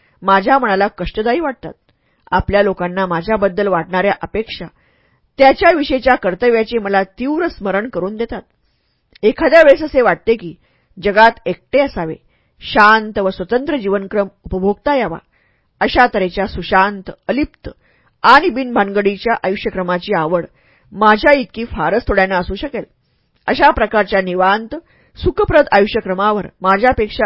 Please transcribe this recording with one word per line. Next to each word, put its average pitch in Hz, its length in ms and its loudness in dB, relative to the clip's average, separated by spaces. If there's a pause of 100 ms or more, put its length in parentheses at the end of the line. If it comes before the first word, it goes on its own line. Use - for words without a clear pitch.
(220)
माझ्या 196 360 2
मनाला 202 280 0
कष्टदायी 214 540 -4
वाटतात. 247 320 -8 (580)
आपल्या 185 320 2
लोकांना 185 440 -2
माझ्याबद्दल 190 600 -2
वाटणाऱ्या 180 460 0 (100)
अपेक्षा, - 440 -8 (720)
त्याच्याविषयीच्या 277 760 2
कर्तव्याचे 226 640 0
मला 196 240 0
तीव्र 294 460 -4
स्मरण 220 400 -6
करून 196 280 -6
देतात. 226 260 -8 (800)
एखाद्या 226 380 4
वेळेस 294 220 6
असे 285 180 -2
वाटते 226 360 0
की 170 180 -12 (480)
जगात 208 280 4 (160)
एकटे 185 340 -2
असावे, 180 340 -4 (460)
शांत 214 580 2
व 196 120 0
स्वतंत्र 254 460 -4
जीवनक्रम 202 500 -2 (180)
उपभोगता 196 500 -2
यावा. 185 240 -2 (640)
अशा 240 340 2
तऱ्हेच्या 190 320 -2
सुशांत, 190 640 -2 (180)
अलिप्त - 400 -6 (540)
आणि 269 260 6
बिनभानगडीच्या 208 960 -2
आयुष्यक्रमाची 185 760 -4
आवड 165 280 -2 (460)
माझ्या 214 480 4
इतकी 226 240 -10
फारच 190 420 -4
थोड्यांना 190 300 0
असू 180 180 -4
शकेल. 226 300 -8 (600)
अशा 285 240 4
प्रकारच्या 208 500 0
निवांत, 190 540 -2 (420)
सुखप्रद 349 560 2
आयुष्यक्रमावर 208 720 0 (140)
माझ्यापेक्षा 214 640 0